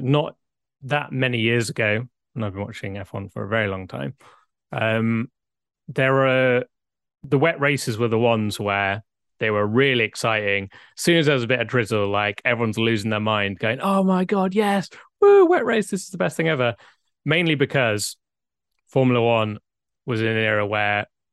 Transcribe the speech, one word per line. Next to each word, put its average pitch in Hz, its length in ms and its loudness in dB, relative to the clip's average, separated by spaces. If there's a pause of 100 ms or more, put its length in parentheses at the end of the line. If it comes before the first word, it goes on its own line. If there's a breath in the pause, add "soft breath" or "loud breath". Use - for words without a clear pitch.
(120)
not 147 240 0 (460)
that 139 280 -4
many 127 300 -2
years 117 300 2
ago, 110 360 -2 (300)
and 113 80 -4
I've 101 80 -6
been 98 100 -8
watching 101 360 -10
F 95 140 -14
one 98 180 -10
for 113 120 -10
a 101 60 -8
very 110 180 0
long 95 220 -6
time, 135 260 -8 (560 soft breath)
um, 113 580 -2 (600)
there 135 240 0
were, 131 540 2 (580)
the 139 140 0
wet 165 200 2
races 139 400 -2
were 120 80 0
the 110 100 -2
ones 110 440 0
where 101 420 -2 (380)
they 110 100 0
were 104 160 0
really 123 360 2
exciting. 101 640 -2 (280 loud breath)
As - 60 -12
soon 170 140 4
as 156 100 4
there 151 80 4
was 123 100 0
a - 40 -2
bit 123 120 0
of 113 80 -4
drizzle, 107 400 0
like, 104 360 -2
everyone's 117 320 -2
losing 113 340 0
their 107 100 0
mind, 104 400 -2
going, 113 200 -2
"Oh 196 220 0
my 185 220 2
God, 190 280 -2
yes, 202 380 0 (300 loud breath)
woo, 403 260 8
wet 339 180 2
race, 220 240 -2
this 190 140 -6
is - 80 -18
the 180 80 -8
best 175 180 -2
thing 160 120 0
ever." 123 260 0 (500 soft breath)
Mainly 160 300 2
because 123 640 0 (720)
Formula 127 340 2
One 110 360 0 (480)
was 113 140 -2
in 113 60 0
an 110 120 0
era 107 280 0
where 104 400 -2 (260)